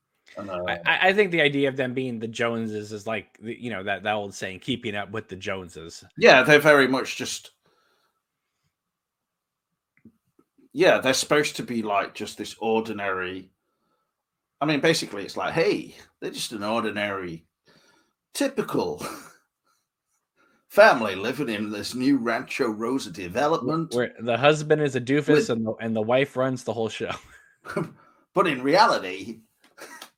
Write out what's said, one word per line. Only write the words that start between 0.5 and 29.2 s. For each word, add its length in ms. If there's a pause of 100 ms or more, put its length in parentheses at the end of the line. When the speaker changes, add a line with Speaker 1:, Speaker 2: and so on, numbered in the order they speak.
Speaker 1:
uh 160
Speaker 2:
I, 60 (140)
I, 220
I 40
think 180
the 120
idea 260
of 80
them 180
being 240
the 100
Joneses 640
is 140
like 340
the, 200
you 100
know, 140
that, 200
that 100
old 200
saying, 260
"Keeping 360
up 140
with 180
the 80
Joneses." 640 (140)
Speaker 1:
Yeah, 260
they're 160
very 300
much 280
just, 340 (3250)
yeah, 260
they're 160
supposed 420
to 60
be, 200
like, 320
just 240
this 200
ordinary, 920 (1120)
I 60
mean, 140
basically, 440
it's 120
like, 160
"Hey, 420 (260)
they're 100
just 220
an 120
ordinary, 800 (880)
typical 720 (840)
<laughs> 800
family 480
living 340
in 200
this 240
new 220
Rancho 520
Rosa 420
development." 840
Speaker 2:
Where 260
the 180
husband 420
is 160
a 60
doofus 260
Speaker 1:
With 220
Speaker 2:
and 160
the, 140
and 140
the 80
wife 340
runs 280
the 80
whole 160
show. 240 (520)
<laughs> 200 (500)
Speaker 1:
But 140
in 140
reality, 800 (760)